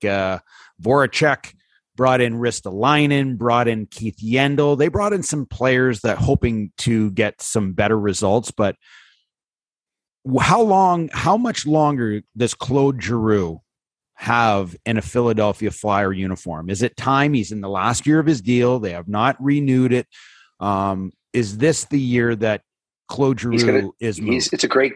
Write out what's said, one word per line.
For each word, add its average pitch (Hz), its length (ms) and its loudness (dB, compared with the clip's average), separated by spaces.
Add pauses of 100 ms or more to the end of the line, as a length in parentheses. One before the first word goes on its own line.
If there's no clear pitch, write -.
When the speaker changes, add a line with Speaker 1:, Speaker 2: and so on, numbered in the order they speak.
Speaker 1:
uh, 95 340 -2 (440)
Voracek, 139 720 0 (400)
brought 131 260 2
in 120 140 0
Ristolainen, 131 1040 0
brought 117 300 2
in 110 180 -4
Keith - 340 -10
Yandle. 143 560 2
They 147 120 2
brought 208 240 -2
in 190 100 -2
some 147 240 -4
players 127 540 0
that 110 180 -2
hoping 113 600 0
to 110 340 0
get 104 280 -2
some 98 340 -4
better 107 260 0
results. 101 500 0
But 101 240 -2 (1500)
w-, 131 160 2
how 220 220 4
long, 185 500 2
how 185 240 0
much 240 300 -4
longer 143 560 2 (140)
does 113 180 0
Claude 139 480 0
Giroux 104 580 0 (540)
have 107 600 0 (120)
in 113 100 0
a 104 60 -2
Philadelphia 107 680 0
Flyer 101 420 0
uniform? 92 580 -6
Is 98 120 -2
it 123 140 -2
time? 139 380 2
He's 107 180 -2
in 107 80 -8
the 98 80 -8
last 98 380 -2
year 151 120 4
of 151 80 2
his 151 140 0
deal. 123 400 2
They 98 120 -6
have 87 160 -10
not 110 300 0
renewed 135 540 2
it. 123 140 0 (540)
Um, 98 520 -2 (200)
is 107 260 -2
this 151 280 0
the 143 140 -2
year 120 360 2
that 107 260 -2 (460)
Claude 135 320 0
Giroux 117 120 -2
Speaker 2:
He's 117 120 2
gonna, 117 240 2 (120)
Speaker 1:
is 113 160 -4
Speaker 2:
he's, 104 80 -8
Speaker 1:
moved? 123 280 0
Speaker 2:
it's - 120 -4
a - 40 0
great, 131 280 2